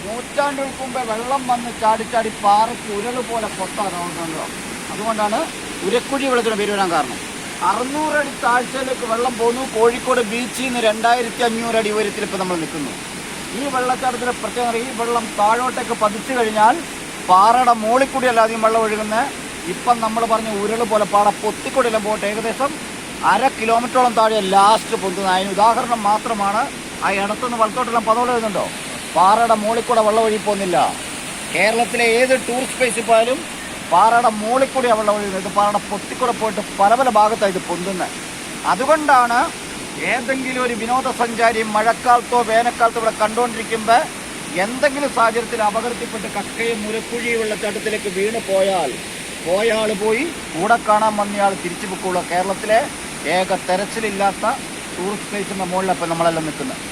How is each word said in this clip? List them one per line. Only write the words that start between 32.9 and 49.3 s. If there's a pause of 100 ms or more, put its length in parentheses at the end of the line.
പോയാലും (540)
പാറയുടെ (120)
മുകളിൽ
കൂടിയാണ്
വെള്ളം
ഒഴുകുന്നത്.
ഇത്
പാറയുടെ
പൊത്തിക്കൂടെ
പോയിട്ട് (160)
പല (100)
പല (100)
ഭാഗത്താണ്
ഇത്
പൊന്തുന്നത്. (580)
അതുകൊണ്ടാണ് (760)
ഏതെങ്കിലും
ഒരു
വിനോദസഞ്ചാരി (120)
മഴക്കാലത്തോ (120)
വേനൽക്കാലത്തോ
ഇവിടെ
കണ്ടുകൊണ്ടിരിക്കുമ്പോൾ (640)
എന്തെങ്കിലും
സാഹചര്യത്തിൽ
അപകടത്തിൽപ്പെട്ട്
കക്കയും
മുരക്കുഴി (120)
വെള്ളച്ചാട്ടത്തിലേക്ക്
വീണ് (100)
പോയാൽ (540)